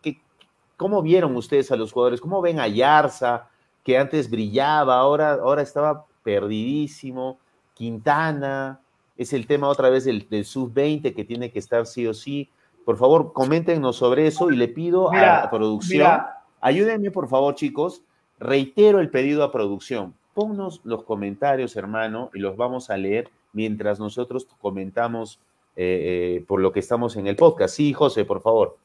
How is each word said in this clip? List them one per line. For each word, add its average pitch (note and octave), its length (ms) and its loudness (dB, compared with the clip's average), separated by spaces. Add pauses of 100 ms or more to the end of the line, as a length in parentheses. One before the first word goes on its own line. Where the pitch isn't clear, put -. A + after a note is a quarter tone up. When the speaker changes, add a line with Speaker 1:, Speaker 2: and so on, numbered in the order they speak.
Speaker 1:
¿qué, D3 180 -10 (560)
cómo G3 260 0
vieron D#3+ 340 2
ustedes C3+ 340 -2
a B2+ 60 2
los A2 160 -6
jugadores? B2 280 0
¿Cómo F#3 220 -4
ven E3+ 160 0
a B2 80 -2
Yarza, B2+ 840 2 (360)
que B2+ 120 2
antes C#3 320 0
brillaba, B2+ 680 2
ahora, D3 360 2
ahora C#3+ 280 0
estaba D3 420 -2 (200)
perdidísimo? B2+ 1120 -4 (360)
Quintana, C3+ 1080 -4 (360)
es B2 160 -8
el B2+ 140 -4
tema C#3+ 220 0
otra C#3 200 4
vez B2+ 160 4
del, A2 240 -2
del G#2 160 -4
sub-veinte C#3 680 -2
que G#2+ 100 -8
tiene A#2+ 260 -10
que G#2 100 -8
estar A#2 260 -2
sí A#2+ 200 -6
o A2+ 60 -2
sí. C#3 380 -10 (340)
Por A2 140 0
favor, C#3+ 340 6
coméntenos D3+ 640 0
sobre C3 300 4
eso D#3 240 2
y C3+ 60 4
le A#2+ 120 2
pido E3+ 420 0
Speaker 2:
Mira, - 340 6
Speaker 1:
a - 60 -6
producción, A2 480 -2
Speaker 2:
mira. - 440 4 (180)
Speaker 1:
ayúdenme, G3+ 500 0
por D3+ 180 -6
favor, C#3 260 2
chicos, D3+ 480 -4 (360)
reitero C#3 600 4
el D#3 100 -2
pedido C#3+ 340 0
a C#3 80 -4
producción, G2+ 600 -6 (200)
ponnos G3+ 500 -6
los A2+ 200 -6
comentarios, A2+ 720 -4
hermano, A2+ 580 -8
y G2 60 -12
los G2 160 -6
vamos B2 340 -6
a G2 60 -4
leer G2+ 340 -4 (220)
mientras G#2+ 480 -4
nosotros B2 460 -8 (140)
comentamos, G#2 800 -6 (380)
eh, F2+ 640 -2
eh, - 60 -18
por G2 140 0
lo F#2+ 120 2
que G2+ 80 -2
estamos A#2 360 -4
en G2 100 -6
el G2+ 100 -2
podcast. D#3 400 4
Sí, D3 160 0
José, B2 340 0
por F#2+ 160 -4
favor. A2 420 2